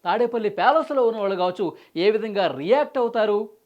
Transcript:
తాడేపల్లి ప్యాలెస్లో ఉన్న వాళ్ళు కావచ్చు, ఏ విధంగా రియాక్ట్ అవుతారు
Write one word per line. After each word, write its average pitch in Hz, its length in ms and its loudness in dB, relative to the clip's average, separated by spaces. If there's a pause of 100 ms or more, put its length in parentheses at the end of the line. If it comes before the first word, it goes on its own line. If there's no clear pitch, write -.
తాడేపల్లి 220 440 0
ప్యాలెస్లో 262 580 2
ఉన్న 226 120 -2
వాళ్ళు 196 160 -2
కావచ్చు, 180 380 -2 (220)
ఏ 185 160 4
విధంగా 202 360 -2
రియాక్ట్ 208 500 0
అవుతారు 220 520 0 (160)